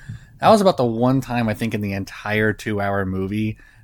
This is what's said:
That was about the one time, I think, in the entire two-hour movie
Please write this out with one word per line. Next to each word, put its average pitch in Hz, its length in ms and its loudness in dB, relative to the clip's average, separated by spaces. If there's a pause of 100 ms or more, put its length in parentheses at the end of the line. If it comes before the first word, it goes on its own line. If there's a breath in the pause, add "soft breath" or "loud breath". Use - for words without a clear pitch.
(400 loud breath)
That 165 100 4
was 214 100 6
about 190 160 4
the 127 80 2
one 123 360 2
time, 120 280 -2
I 107 60 0
think, 110 180 -4
in 107 80 -4
the 101 120 -4
entire 107 600 -2
two-hour 101 540 -2
movie 101 500 -4 (280 soft breath)